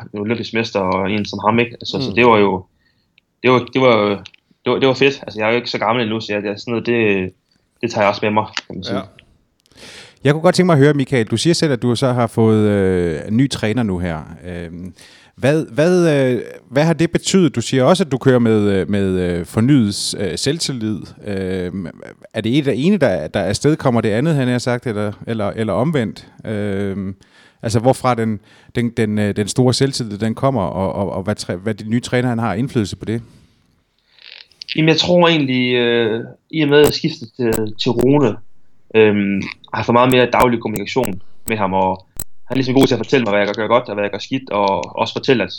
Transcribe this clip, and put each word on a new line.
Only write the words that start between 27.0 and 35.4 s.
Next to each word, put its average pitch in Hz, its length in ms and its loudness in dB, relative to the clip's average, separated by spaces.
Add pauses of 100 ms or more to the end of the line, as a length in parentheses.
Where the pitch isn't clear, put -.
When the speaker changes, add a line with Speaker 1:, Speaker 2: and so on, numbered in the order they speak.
Speaker 2:
altså, 117 180 0
hvorfra 127 360 2
den, 110 240 -2 (360)
den, 120 140 0
den, 107 300 -2
øh, 101 160 0
den 104 120 -2
store 123 260 2
selvtillid, 123 440 -2
den 110 180 -4
kommer, 135 280 0
og, 87 300 -2
og, 95 180 -4
og 95 120 -6
hvad 101 120 -2
træ-, - 200 -6
hvad 98 180 -4
din 107 160 -10
nye 117 100 0
træner, 123 300 -2
han 117 100 -2
har 113 140 -2
indflydelse 107 420 -2
på - 100 -12
det? 113 160 -4 (1500)
Speaker 1:
Jamen, 160 140 4
jeg 156 80 4
tror 175 300 4
egentlig, 127 460 2